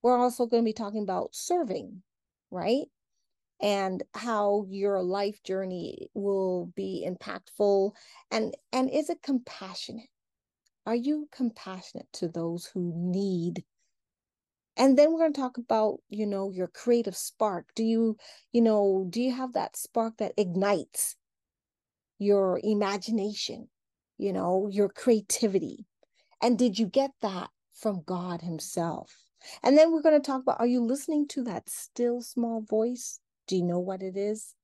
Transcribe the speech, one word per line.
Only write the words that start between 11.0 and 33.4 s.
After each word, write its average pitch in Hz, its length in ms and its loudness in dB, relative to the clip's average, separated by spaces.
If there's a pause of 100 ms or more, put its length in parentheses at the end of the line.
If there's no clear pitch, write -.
compassionate - 840 -6
to 175 140 -4
those 170 380 -4
who 175 300 -4
need? 175 680 -2 (1120)
And 262 200 6
then 302 140 8
we're 330 80 0
gonna 320 120 4
talk 262 260 -4
about, 220 520 0
you 208 180 -4
know, 196 240 -4
your 185 160 -4
creative 233 480 0
spark. - 600 -4
Do 220 80 0
you, 226 340 2 (340)
you 240 100 4
know, 202 480 4
do 220 120 -2
you 254 120 0
have 254 200 -6
that - 240 -4
spark 226 400 -4
that 208 200 -4
ignites 190 800 0 (1040)
your 196 420 4
imagination, 208 1080 -2 (480)
you 196 160 -2
know, 185 360 0
your 196 200 2
creativity? 208 960 0 (560)
And 226 180 2
did 220 180 4
you 220 100 2
get 269 240 0 (100)
that 190 300 -6 (220)
from 190 320 -4
God 180 360 -6
himself? 165 720 -6 (480)
And 277 140 6
then 330 160 8
we're 311 80 0
gonna 302 180 6
talk 269 220 -2
about, - 180 -2
are 233 80 2
you 247 160 2
listening 285 460 -2
to 262 160 -6
that - 240 -6
still 240 520 -2
small 233 400 -4
voice? 226 600 -2 (260)